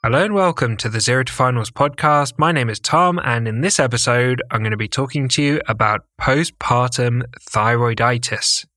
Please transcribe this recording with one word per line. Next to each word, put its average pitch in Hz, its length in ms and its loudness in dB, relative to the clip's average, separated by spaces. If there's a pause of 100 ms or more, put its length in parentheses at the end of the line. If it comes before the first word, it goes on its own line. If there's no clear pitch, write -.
Hello 135 160 2
and 214 100 -2
welcome 160 440 0
to - 100 -6
the 104 140 -2
Zero 127 240 0
to - 80 -10
Finals 123 360 0
podcast. 147 680 0
My 160 160 4
name 123 160 0
is 107 100 -6
Tom, 175 460 2
and 117 200 0
in 113 140 -4
this 190 180 0
episode, 123 720 0
I'm 110 140 -2
gonna 107 140 -2
be 107 100 -4
talking 135 400 -2
to 147 160 0
you 143 240 0
about 107 380 0 (120)
postpartum 123 1040 0 (180)
thyroiditis. 117 1200 0 (120)